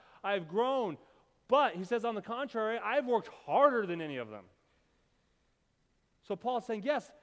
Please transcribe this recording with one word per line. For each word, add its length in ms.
I've 240
grown." 500
But 280
he 80
says, 200
"On 100
the 80
contrary, 560
I've 280
worked 220
harder 580
than 140
any 160
of 140
them." 180
So 80
Paul 220
is 80
saying, 160
"Yes, 280